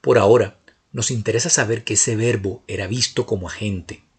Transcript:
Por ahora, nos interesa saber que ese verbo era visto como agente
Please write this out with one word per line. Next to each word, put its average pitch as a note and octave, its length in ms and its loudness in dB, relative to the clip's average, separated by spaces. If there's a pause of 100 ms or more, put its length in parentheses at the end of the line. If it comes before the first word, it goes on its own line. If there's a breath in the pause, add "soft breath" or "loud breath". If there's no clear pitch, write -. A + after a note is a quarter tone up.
Por A#2+ 180 4
ahora, G#2 400 4 (340)
nos B2 180 -4
interesa A#2 380 -2
saber A#2 360 0
que A2 100 -4
ese A2+ 220 0
verbo G#2+ 520 -2
era G2 180 -6
visto A#2 380 -4
como F2+ 240 -4
agente G2 560 -8 (140)